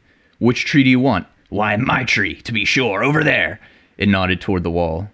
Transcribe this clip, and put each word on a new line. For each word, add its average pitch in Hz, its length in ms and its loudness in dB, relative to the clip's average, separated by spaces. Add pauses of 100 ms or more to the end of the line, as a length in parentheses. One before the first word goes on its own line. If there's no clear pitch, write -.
(400)
"Which 123 260 0
tree 143 180 4
do 131 60 4
you 127 100 4
want?" 123 280 0 (220)
"Why, 104 280 -2
my 131 260 -2
tree, 98 320 -2
to - 160 -12
be 104 120 -2
sure, 110 400 0
over 151 200 2
there." 113 360 0 (380)
It 101 100 0
nodded 92 320 0
toward 95 220 -2
the 85 80 -4
wall. 85 440 -2